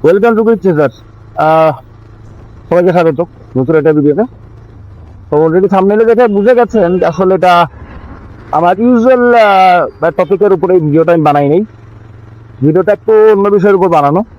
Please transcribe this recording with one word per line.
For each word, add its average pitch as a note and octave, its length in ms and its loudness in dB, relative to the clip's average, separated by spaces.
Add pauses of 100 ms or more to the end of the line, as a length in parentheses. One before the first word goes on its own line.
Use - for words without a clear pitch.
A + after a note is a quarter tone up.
Welcome G3+ 340 2
to A3+ 100 0
Quick A3+ 180 0
Chaser। D3+ 240 0 (480)
আহ, D#3+ 340 0 (960)
সবাইকে F3 220 0
স্বাগত E3 300 -2 (360)
নতুন C3 180 -2
একটা D#3 180 0
ভিডিওতে। D3 300 0 (1040)
তো D3+ 180 0
already F#3 200 0
থাম্বনেইলে G3 380 0
দেখে A#3 220 2
বুঝে G#3 280 0
গেছেন G3 440 0
যে E3+ 60 -2
আসলে F#3 300 -2
এটা F3 320 2 (840)
আমার F3 280 -2
ইউজুয়াল, A#3+ 560 2
আহ, F#3 760 0
টপিকের F#3 420 -2
উপরে E3+ 200 -2
এই F3+ 60 2
ভিডিওটা D#3 340 0
আমি D#3+ 100 0
বানাই C#3+ 260 0
নাই। F#3 160 0 (960)
ভিডিওটা E3+ 300 -2
একটু G#3+ 220 -2 (180)
অন্য G3+ 180 0
বিষয়ের G3+ 260 2
উপর F#3 140 0
বানানো। D#3 340 0 (160)